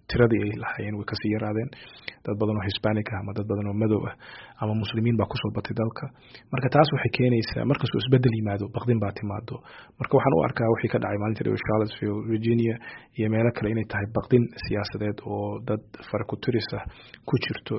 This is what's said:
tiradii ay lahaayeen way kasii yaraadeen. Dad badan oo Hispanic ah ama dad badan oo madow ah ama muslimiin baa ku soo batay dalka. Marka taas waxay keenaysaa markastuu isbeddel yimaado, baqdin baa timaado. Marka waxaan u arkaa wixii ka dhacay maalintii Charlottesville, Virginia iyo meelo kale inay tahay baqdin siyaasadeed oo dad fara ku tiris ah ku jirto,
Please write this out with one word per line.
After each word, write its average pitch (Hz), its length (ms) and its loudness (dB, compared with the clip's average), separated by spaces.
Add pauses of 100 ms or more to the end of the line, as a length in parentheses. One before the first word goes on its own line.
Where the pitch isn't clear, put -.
tiradii 117 380 4
ay 104 120 -2
lahaayeen 107 400 -6
way 104 120 -6
kasii 107 260 -2
yaraadeen. 110 380 -2 (500)
Dad 107 160 -4
badan 107 200 2
oo 104 80 -2
Hispanic 107 440 0
ah 98 120 -6
ama 101 120 -8
dad 104 140 -4
badan 104 220 -2
oo 101 80 -2
madow 107 260 4
ah - 120 -6 (420)
ama 107 180 -2
muslimiin 110 440 0
baa 101 100 4
ku - 80 -6
soo 107 140 -4
batay 107 240 -4
dalka. 110 300 -2 (420)
Marka 127 240 0
taas 147 180 6
waxay 123 240 0
keenaysaa 117 540 2
markastuu 117 340 0
isbeddel 127 340 4
yimaado, 101 360 -2
baqdin 120 280 0
baa 101 140 0
timaado. 104 440 -8 (380)
Marka - 200 -6
waxaan 131 200 6
u 82 80 4
arkaa 117 280 0
wixii 117 200 2
ka 120 80 2
dhacay 104 200 -2
maalintii 107 400 0
Charlottesville, 107 640 -2
Virginia 113 500 2 (360)
iyo 107 180 -2
meelo 113 240 4
kale - 180 -2
inay 113 160 -2
tahay 104 220 -4
baqdin 117 360 4 (120)
siyaasadeed 104 640 -4
oo 104 400 -6
dad 107 220 -2 (180)
fara 107 240 -4
ku - 120 -6
tiris 117 340 0
ah 107 140 -6 (360)
ku - 160 -6
jirto, - 420 -4